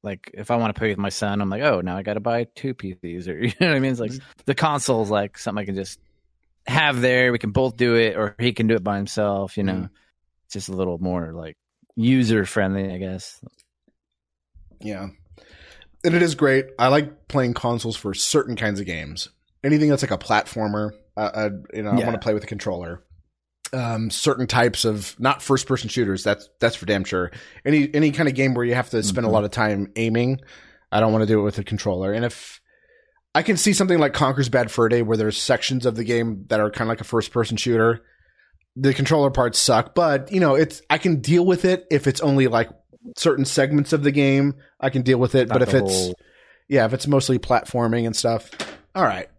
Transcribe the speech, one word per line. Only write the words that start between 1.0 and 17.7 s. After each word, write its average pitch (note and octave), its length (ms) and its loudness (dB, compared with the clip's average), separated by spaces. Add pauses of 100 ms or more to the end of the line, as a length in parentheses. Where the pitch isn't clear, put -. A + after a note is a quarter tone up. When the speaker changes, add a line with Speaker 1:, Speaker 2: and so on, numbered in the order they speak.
Speaker 1:
son, G2+ 320 -4
I'm G2 100 -4
like, G#2 120 -6
"Oh, C3 180 2
now F2+ 160 -6
I F#2+ 60 -8
gotta G#2 180 -4
buy A#2 240 -2 (100)
two C3 200 -8
P F#2+ 260 -12
Cs," F2 280 -10
or, D#2+ 100 -8
<laughs> F#2 40 -4
you A#2 180 -2
know F3+ 80 2
what D3+ 80 0
I C3+ 40 0
mean? C3+ 120 -2
It's A#2+ 80 -6
like, A2 120 -4
Speaker 2:
Mm-hmm. - 340 -16
Speaker 1:
the C#3 80 0
console's, C3 560 0
like, G2+ 280 -2
something G#2 240 -6
I G2 40 -8
can G2 100 -6
just F#2+ 220 -10 (680)
have C#3 340 0
there. B2+ 320 4
We A#2 60 -2
can G#2+ 140 -4
both C3 240 0
do A#2+ 180 4
it, A2+ 220 2
or G#2 220 -2
he A#2+ 140 0
can A2 140 0
do A2+ 80 4
it G2+ 100 -2
by G2+ 120 -2
himself, G2+ 600 -4
you G#2+ 60 -4
know? F#2+ 120 0
Speaker 2:
Mm-hmm. F#2 100 -4 (640)
Speaker 1:
It's - 80 -20
just G2 140 -10
a F#2+ 40 -10
little F#2 260 -4
more, F2 340 -4
like, D#2+ 240 -14 (400)
user-friendly, G#2+ 960 0
I F#2 60 -10
guess. F#2 420 -10 (1400)
Speaker 2:
Yeah. G2 280 -10 (960)
And E3 100 2
it F3 60 4
is E3 140 2
great. C3+ 320 4 (120)
I B2 100 4
like D3 400 0
playing B2+ 260 0
consoles A#2 420 -4